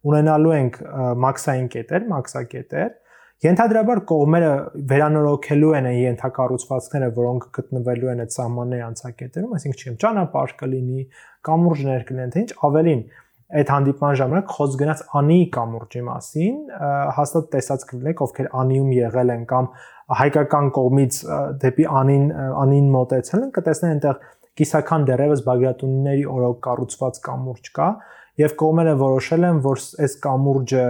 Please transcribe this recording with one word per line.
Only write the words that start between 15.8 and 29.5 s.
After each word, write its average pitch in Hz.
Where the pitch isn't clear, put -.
մասին, 156
ը, 185
հաստատ 147
տեսած 135
կլինեք, 139
ովքեր 131
Անիում 131
եղել 123
են 117
կամ 127
հայկական 143
կողմից, 131
ը, 156
դեպի 135
Անին, 139
ը, 143
Անին 139
մոտեցել 135
են, 269
կտեսնեն 165
այնտեղ -
կիսական 156
դեռևս 131
բագրատունիների 131
օրոք 123
կառուցված 123
կամուրջ 127
կա, 156
և 151
կողմերը 160
որոշել 135
են, 170